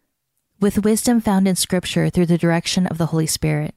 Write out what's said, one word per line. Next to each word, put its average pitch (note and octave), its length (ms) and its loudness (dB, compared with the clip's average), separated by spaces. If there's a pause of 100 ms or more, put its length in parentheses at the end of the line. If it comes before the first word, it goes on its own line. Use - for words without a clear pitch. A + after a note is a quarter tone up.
(600)
With G3+ 240 0
wisdom A3 360 2
found F#3+ 280 2
in F3+ 80 2
Scripture E3+ 540 -2
through F3+ 160 2
the E3+ 120 2
direction E3+ 480 0
of D#3+ 120 -6
the E3 80 0
Holy D#3+ 200 -2
Spirit D3+ 500 -4